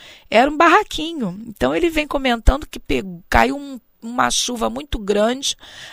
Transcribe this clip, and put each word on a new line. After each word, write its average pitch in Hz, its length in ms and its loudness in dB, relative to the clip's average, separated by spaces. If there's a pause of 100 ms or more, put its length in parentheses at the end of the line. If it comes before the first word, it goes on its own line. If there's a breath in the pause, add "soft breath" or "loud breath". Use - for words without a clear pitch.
(300 loud breath)
Era 254 220 6
um 311 60 -6
barraquinho. 311 880 2
Então, 247 260 -2
ele 339 160 2
vem 302 160 -2
comentando 262 640 0
que - 120 -14
pegou, 190 500 -6
caiu 262 280 2
um, 277 220 -12 (220)
uma 220 280 -2
chuva 226 400 -2
muito 269 300 -8
grande 214 560 -2 (380 loud breath)